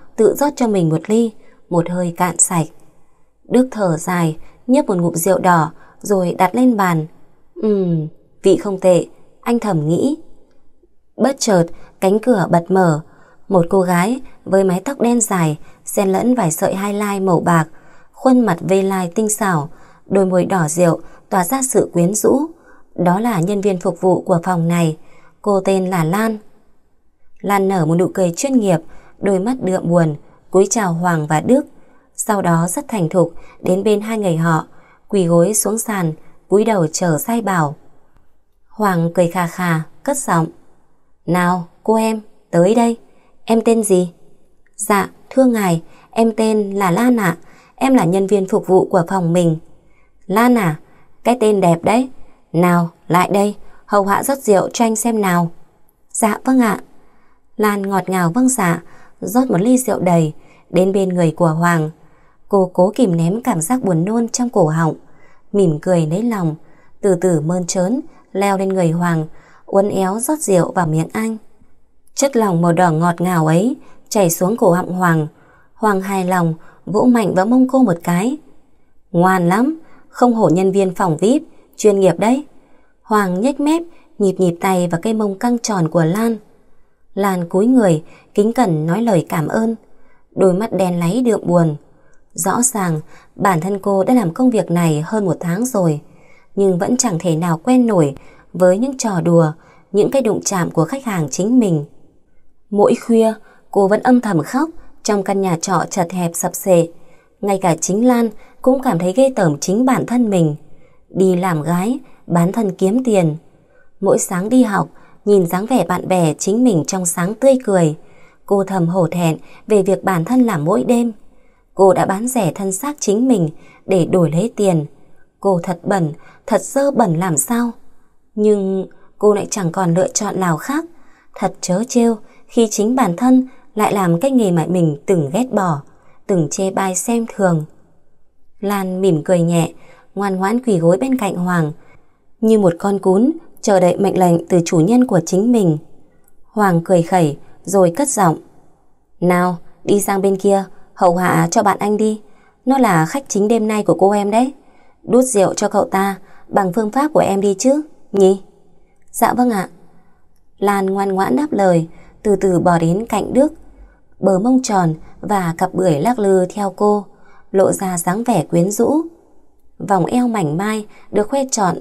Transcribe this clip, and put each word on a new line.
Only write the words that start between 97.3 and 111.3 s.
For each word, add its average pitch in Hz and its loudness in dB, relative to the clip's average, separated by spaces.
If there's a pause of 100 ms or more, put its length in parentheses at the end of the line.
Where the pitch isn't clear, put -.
nào 165 -2
quen 254 2
nổi 156 2 (380)
với 180 4
những 262 -4
trò 196 -2
đùa, 165 4 (400)
những 208 2
cái 269 0
đụng 214 -2
chạm - -4
của 165 0
khách 269 -8
hàng 185 -4
chính 233 0
mình. 165 0 (840)
Mỗi 202 2
khuya, 220 0 (380)
cô 196 2
vẫn 214 0
âm 247 4
thầm 180 -2
khóc 294 -4 (340)
trong 202 -2
căn 196 -2
nhà 180 0
trọ - -2
chật 175 -4
hẹp 175 -4
sập 180 -6
xệ. 170 2 (540)
Ngay 202 -2
cả 180 0
chính 208 -2
Lan 233 2 (320)
cũng 262 2
cảm 214 0
thấy 180 -2
ghê 262 2
tởm 160 2
chính 214 0
bản 254 0
thân 233 0
mình. 165 2 (540)
Đi 185 2